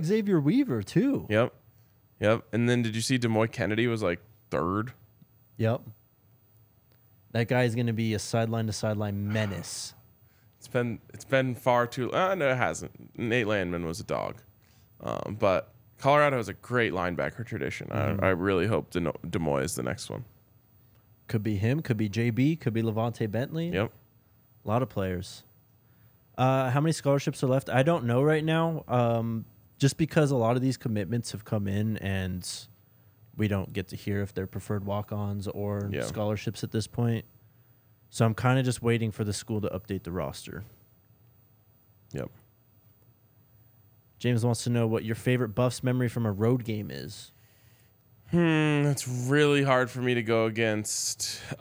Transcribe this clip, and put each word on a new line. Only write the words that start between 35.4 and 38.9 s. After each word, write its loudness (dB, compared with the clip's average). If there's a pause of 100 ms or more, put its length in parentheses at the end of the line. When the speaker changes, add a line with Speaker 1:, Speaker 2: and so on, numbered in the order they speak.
Speaker 1:
or -4
Speaker 2:
Yeah. -4
Speaker 1:
scholarships -4
at -8
this -2
point. -2 (840)
So 2
I'm 4
kinda 2
just 0
waiting 2